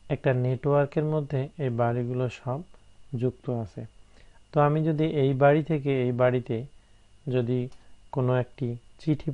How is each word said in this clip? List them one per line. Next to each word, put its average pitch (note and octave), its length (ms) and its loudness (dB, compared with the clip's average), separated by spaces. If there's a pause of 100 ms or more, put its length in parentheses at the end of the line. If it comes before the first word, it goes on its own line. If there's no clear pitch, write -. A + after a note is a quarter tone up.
(160)
একটা C3+ 180 2 (120)
নেটওয়ার্কের C#3+ 680 0
মধ্যে C#3+ 440 -2
এই C3+ 140 -2 (100)
বাড়িগুলো B2 440 0 (140)
সব B2+ 200 -6 (640)
যুক্ত B2 240 -2 (180)
আছে। - 180 -12 (720)
তো - 60 -4 (100)
আমি D3+ 120 2 (100)
যদি D#3 160 0 (180)
এই C3+ 80 4 (120)
বাড়ি D3 200 6
থেকে C#3+ 280 -2 (140)
এই B2 60 0 (100)
বাড়িতে B2+ 360 2 (800)
যদি B2 240 0 (560)
কোনো B2+ 160 2 (120)
একটি - 240 -8 (320)
চিঠি D3+ 340 -2